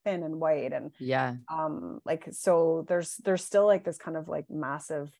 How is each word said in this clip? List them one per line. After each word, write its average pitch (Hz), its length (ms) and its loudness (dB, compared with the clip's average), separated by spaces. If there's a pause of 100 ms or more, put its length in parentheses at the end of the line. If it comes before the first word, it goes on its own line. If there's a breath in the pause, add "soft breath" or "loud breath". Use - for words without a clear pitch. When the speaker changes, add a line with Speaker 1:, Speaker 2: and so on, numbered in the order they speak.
Speaker 1:
thin 180 180 -2
and 156 180 -6
white 143 320 2
and, 143 260 -6
Speaker 2:
Yeah. 131 380 0 (120)
Speaker 1:
um, 160 560 -4
like, - 280 -4
so 165 560 4
there's, 175 360 -2
there's 190 200 0
still, 202 220 4
like, 190 180 6
this 165 140 -6
kind 160 180 -6
of, 160 120 -8
like, 151 200 -6
massive 147 720 -6